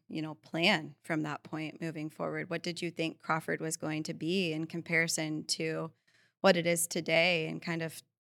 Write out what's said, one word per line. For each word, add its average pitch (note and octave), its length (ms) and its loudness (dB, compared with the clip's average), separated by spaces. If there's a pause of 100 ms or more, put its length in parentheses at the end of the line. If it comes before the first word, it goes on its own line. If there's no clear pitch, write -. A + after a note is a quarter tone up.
you D#3+ 140 -4
know, D#3 140 -6
plan D#3+ 680 2
from D#3 200 0
that D3+ 200 -6
point D#3 380 -8
moving D#3+ 280 -6
forward? D#3 400 -6
What E3 140 -4
did E3+ 180 -4
you E3+ 80 -2
think D#3+ 300 -4
Crawford D#3+ 400 -2
was D#3+ 160 -4
going D#3 280 -4
to E3 100 -6
be D#3+ 400 0
in D#3 120 -2
comparison D#3+ 840 0
to D#3+ 420 -2 (480)
what F#3 180 8
it E3 80 2
is E3+ 220 2
today, E3 600 4
and D#3+ 140 -4
kind E3 220 -4
of D#3+ 180 -8 (280)